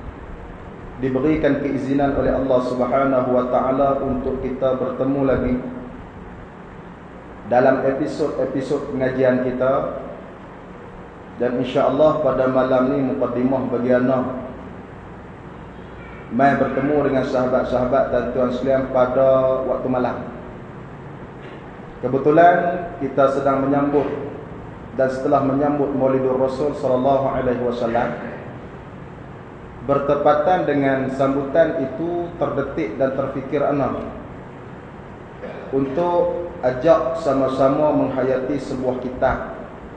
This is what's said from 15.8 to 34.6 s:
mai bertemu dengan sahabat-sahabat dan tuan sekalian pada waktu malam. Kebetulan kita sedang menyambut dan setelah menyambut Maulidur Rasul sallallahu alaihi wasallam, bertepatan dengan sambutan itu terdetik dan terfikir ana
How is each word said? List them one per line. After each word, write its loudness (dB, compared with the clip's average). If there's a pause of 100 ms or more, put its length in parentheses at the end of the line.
mai 4
bertemu 2
dengan 2
sahabat-sahabat 2
dan 2 (100)
tuan 2
sekalian 0
pada 4
waktu -2
malam. -2 (1800)
Kebetulan 6 (160)
kita 4
sedang 2
menyambut 2 (880)
dan 4
setelah 2
menyambut 2
Maulidur 2
Rasul 0
sallallahu 2
alaihi 0
wasallam, 0 (1800)
bertepatan 4
dengan 2
sambutan 2
itu -2 (160)
terdetik -2
dan 2
terfikir -2
ana 2 (1800)